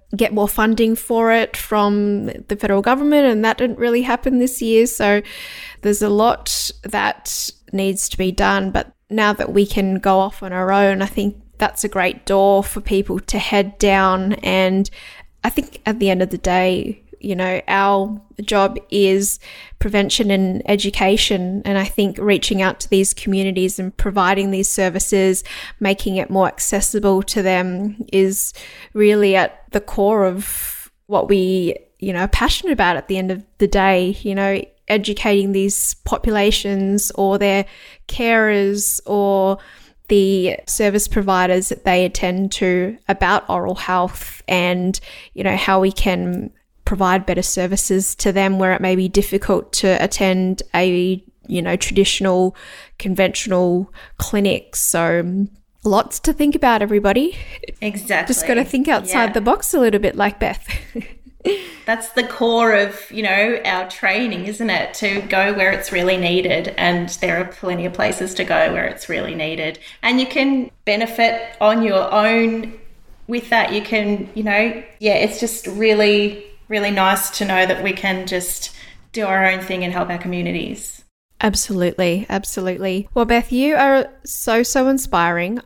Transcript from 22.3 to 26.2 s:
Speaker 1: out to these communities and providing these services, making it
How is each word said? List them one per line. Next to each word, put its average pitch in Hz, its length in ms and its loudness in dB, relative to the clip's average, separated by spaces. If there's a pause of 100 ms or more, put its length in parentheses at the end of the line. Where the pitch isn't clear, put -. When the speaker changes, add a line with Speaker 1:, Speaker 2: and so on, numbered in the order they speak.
Speaker 1:
out 190 180 0
to - 100 -10
these 190 220 2
communities 190 680 -2
and 190 180 -8
providing 196 560 0
these 190 160 0
services, 190 760 0 (380)
making 196 360 -2
it - 140 -4